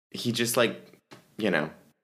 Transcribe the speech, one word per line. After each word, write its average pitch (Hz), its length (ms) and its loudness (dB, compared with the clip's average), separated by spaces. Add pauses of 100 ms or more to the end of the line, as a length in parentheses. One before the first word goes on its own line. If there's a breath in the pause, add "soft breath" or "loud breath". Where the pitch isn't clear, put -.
(120)
he - 200 -2
just, 117 260 -2
like, 113 240 2 (560)
you 104 140 0
know, 80 180 2 (340)